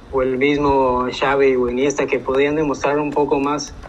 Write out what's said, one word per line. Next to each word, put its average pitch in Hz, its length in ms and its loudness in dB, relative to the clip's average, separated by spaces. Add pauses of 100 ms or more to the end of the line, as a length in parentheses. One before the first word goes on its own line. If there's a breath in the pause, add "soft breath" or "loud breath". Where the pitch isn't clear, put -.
(120)
o 135 100 0
el 131 160 0
mismo 135 760 2
Xavi 139 440 2
o 123 140 0
Iniesta, 139 360 0
que 131 140 -2
podían 139 360 0
demostrar 147 440 0
un 147 100 -2
poco 143 300 0
más 143 340 -4 (160)